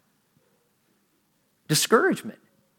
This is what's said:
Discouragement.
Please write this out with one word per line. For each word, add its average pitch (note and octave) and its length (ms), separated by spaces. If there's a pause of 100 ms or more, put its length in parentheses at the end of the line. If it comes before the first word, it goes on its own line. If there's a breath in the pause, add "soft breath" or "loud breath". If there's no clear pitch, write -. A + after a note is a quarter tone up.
(1700)
Discouragement. A3 680 (400)